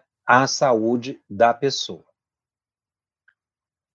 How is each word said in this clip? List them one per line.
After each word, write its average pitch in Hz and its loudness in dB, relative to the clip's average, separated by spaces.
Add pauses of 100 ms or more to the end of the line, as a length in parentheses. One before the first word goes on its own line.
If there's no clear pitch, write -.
(240)
a 127 4
saúde 120 -2
da 117 2
pessoa. - -6 (1900)